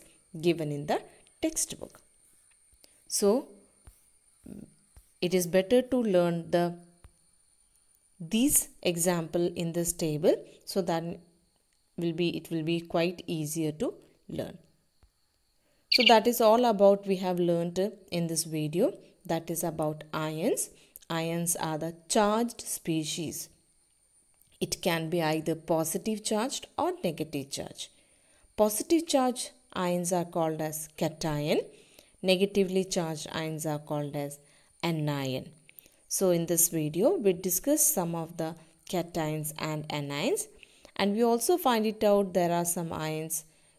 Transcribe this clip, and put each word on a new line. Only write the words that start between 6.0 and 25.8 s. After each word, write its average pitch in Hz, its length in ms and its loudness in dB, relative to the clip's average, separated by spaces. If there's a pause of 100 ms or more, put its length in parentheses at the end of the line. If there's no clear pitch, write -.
the, 175 240 2 (1400)
these 220 500 2 (140)
example 170 720 0
in 165 180 -4
this 170 180 -2
table, 160 440 2 (300)
so 190 180 -2
that 165 200 -2 (960)
will 170 160 -2
be, 170 140 0 (100)
it 165 140 -10
will 165 100 -2
be 170 200 0
quite 175 440 -2
easier 156 460 -4
to 240 240 -4 (340)
learn. - 300 -8 (1300)
So 247 160 4
that 220 180 8
is 240 140 2
all 233 240 6
about 202 420 6
we 196 80 2
have 180 240 -2
learned 175 400 2 (320)
in 170 160 -2
this 160 160 -2
video. 160 500 0 (320)
That 165 240 -4
is 165 140 -4
about 156 400 -4 (100)
ions. 156 560 -2 (400)
Ions 165 460 -2
are 160 240 -4
the 165 160 -6 (120)
charged 220 540 2
species. - 880 -6 (1120)
It - 220 -6
can 165 260 0
be 170 140 0
either 156 320 0
positive 180 680 -2